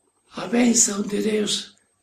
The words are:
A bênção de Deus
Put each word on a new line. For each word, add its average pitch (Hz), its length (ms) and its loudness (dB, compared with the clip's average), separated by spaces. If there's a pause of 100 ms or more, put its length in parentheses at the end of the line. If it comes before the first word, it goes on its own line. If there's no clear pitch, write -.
(320)
A 185 140 -10
bênção 220 560 2
de 202 200 -4
Deus 214 520 -2 (280)